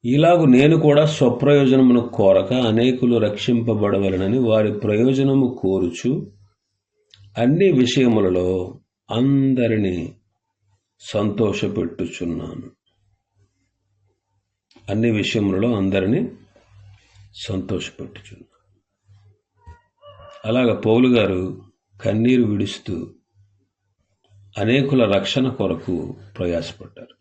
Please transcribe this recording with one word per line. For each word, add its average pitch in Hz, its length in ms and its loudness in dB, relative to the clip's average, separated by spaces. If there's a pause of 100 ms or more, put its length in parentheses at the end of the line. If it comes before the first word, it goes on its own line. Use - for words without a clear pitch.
ఇలాగు 151 400 4
నేను 139 320 6
కూడా 151 280 4
స్వప్రయోజనమును 131 960 4
కోరక 98 520 2
అనేకులు 120 640 2
రక్షింపబడవలెనని 104 1200 -2
వారి 107 400 0
ప్రయోజనము 131 840 0
కోరుచు 95 680 -4 (1040)
అన్ని 160 340 2
విషయములలో 101 1080 0 (320)
అందరినీ 117 1040 0 (840)
సంతోషపెట్టుచున్నాను." 98 1700 -4 (2250)
అన్ని 113 220 -2
విషయములలో 104 640 -2
అందరినీ 98 560 -2 (1040)
సంతోషపెట్టుచున్నాను. - 1200 -10 (1900)
అలాగ 117 280 0
పౌలు 113 340 2
గారు 95 540 0 (400)
కన్నీరు 117 420 2
విడుస్తూ 101 680 -6 (1400)
అనేకుల 120 580 0
రక్షణ 127 340 -2
కొరకు 87 680 -6 (220)
ప్రయాసపడ్డారు. - 840 -8